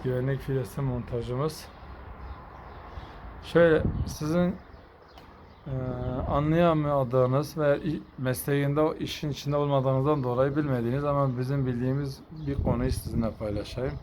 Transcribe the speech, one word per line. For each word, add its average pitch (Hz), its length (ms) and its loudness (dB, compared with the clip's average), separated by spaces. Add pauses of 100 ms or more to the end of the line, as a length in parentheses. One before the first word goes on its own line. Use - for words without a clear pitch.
güvenlik 131 360 0
filesi 131 400 -4
montajımız. 127 840 -4 (1800)
Şöyle, 165 380 6 (240)
sizin, 175 480 0 (1120)
e, 139 60 -8 (560)
anlayamamadığınız 147 1300 4
veya 143 180 4
i-, 156 260 -4 (160)
mesleğinde 143 640 0
o 156 140 4
işin - 360 -6
içinde 143 260 -2
olmadığınızdan 139 680 2
dolayı 131 320 2
bilmediğiniz 135 480 0
ama 139 340 2
bizim 131 280 0
bildiğimiz 131 560 -2 (240)
bir 135 160 -2
konuyu 127 280 2
sizinle 113 400 -2
paylaşayım. 107 720 -4